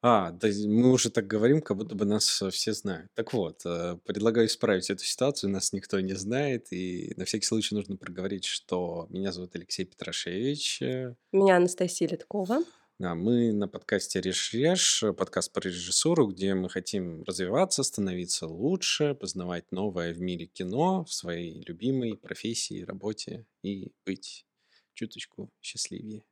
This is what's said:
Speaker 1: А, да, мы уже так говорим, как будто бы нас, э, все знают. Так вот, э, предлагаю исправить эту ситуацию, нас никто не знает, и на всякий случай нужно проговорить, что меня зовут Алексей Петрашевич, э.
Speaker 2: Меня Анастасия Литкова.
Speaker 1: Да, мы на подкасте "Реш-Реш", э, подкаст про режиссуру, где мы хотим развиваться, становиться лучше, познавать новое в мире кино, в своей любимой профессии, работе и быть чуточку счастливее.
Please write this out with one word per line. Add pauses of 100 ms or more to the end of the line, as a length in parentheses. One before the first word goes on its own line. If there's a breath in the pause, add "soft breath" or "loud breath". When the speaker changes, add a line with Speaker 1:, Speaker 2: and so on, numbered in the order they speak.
Speaker 1:
А,
да, (180)
мы
уже
так
говорим,
как
будто
бы
нас,
э,
все
знают.
Так
вот,
э,
предлагаю
исправить
эту
ситуацию,
нас
никто
не
знает,
и
на
всякий
случай
нужно
проговорить,
что
меня
зовут
Алексей
Петрашевич,
э. (180)
Speaker 2:
Меня
Анастасия
Литкова. (360 soft breath)
Speaker 1:
Да,
мы
на
подкасте
"Реш-Реш",
э,
подкаст
про
режиссуру,
где
мы
хотим
развиваться,
становиться
лучше,
познавать
новое
в
мире
кино,
в
своей
любимой
профессии,
работе (180)
и (140)
быть (480)
чуточку (120)
счастливее.